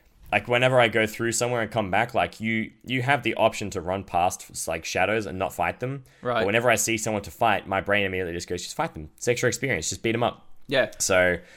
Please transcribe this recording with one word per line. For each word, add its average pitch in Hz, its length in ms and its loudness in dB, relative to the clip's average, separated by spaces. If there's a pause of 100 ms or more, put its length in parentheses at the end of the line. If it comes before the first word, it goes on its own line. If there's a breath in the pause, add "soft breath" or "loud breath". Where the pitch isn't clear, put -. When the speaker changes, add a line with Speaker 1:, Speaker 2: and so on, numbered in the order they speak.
(320 soft breath)
Speaker 1:
Like, 104 160 0
whenever 123 320 4
I 117 60 8
go 110 220 2
through 117 240 -2
somewhere 120 280 0
and 110 120 -2
come 104 180 0
back, 113 240 0
like, 90 260 0
you, 110 300 -2 (140)
you 127 180 -2
have 135 220 0
the 120 100 0
option 107 360 2
to 92 100 -6
run 92 240 -4
past, - 640 -2
like, 82 160 -6
shadows 98 420 0
and 92 140 -8
not 95 120 -2
fight 87 280 -4
them. 131 240 -8 (180 soft breath)
Speaker 2:
Right. 120 160 -2
Speaker 1:
But 95 80 2
whenever 117 240 2
I 113 60 6
see 113 220 0
someone 107 240 -2
to 87 100 -14
fight, 104 340 2
my 95 140 0
brain 98 240 2
immediately 92 300 -2
just 85 140 -8
goes, 87 140 -4
"Just - 140 -12
fight 160 180 -4
them. 76 220 -14
It's - 120 -8
extra 123 200 2
experience. 107 420 -2
Just 95 140 -8
beat 113 100 2
'em 120 80 0
up." - 240 -2 (220)
Speaker 2:
Yeah. 127 220 2 (100)
Speaker 1:
So 90 360 4 (200 loud breath)